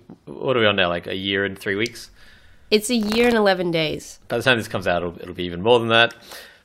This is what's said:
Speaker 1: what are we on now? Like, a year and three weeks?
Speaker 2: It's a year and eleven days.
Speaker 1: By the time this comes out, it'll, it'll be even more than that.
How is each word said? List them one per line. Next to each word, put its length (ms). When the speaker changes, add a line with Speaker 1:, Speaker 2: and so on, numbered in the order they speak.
Speaker 1:
what 300
are 60
we 60
on 100
now? 100
Like, 200
a 80
year 280
and 160
three 160
weeks? 340
Speaker 2:
It's 180
a 60
year 320
and 80
eleven 360
days. 480
Speaker 1:
By 80
the 60
time 140
this 120
comes 180
out, 140
it'll, 180
it'll 140
be 100
even 180
more 180
than 100
that. 240